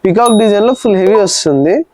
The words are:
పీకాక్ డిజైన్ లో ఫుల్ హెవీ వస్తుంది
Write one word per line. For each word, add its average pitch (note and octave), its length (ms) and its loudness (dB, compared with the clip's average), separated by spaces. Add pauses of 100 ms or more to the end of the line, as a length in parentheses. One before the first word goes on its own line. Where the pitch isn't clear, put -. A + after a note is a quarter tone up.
పీకాక్ A3 380 0
డిజైన్ G#3 280 0
లో C4 120 0
ఫుల్ G#3 200 0
హెవీ G3+ 240 2
వస్తుంది D3+ 480 -2 (200)